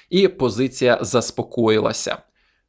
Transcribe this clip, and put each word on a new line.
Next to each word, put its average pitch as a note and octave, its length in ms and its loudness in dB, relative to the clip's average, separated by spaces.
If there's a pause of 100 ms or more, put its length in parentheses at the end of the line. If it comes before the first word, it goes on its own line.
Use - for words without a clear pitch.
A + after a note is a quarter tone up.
і F#3 180 2
позиція B2 760 0
заспокоїлася. A2 1160 -2 (520)